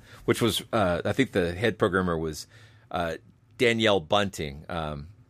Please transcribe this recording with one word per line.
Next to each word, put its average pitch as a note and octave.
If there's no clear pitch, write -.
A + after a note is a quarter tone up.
which A2+
was, A2+
uh, F2+
I G2+
think B2
the F2
head G2+
programmer F#2
was, D#2+
uh, E2
Danielle A2
Bunting. D#2+
Um, D#2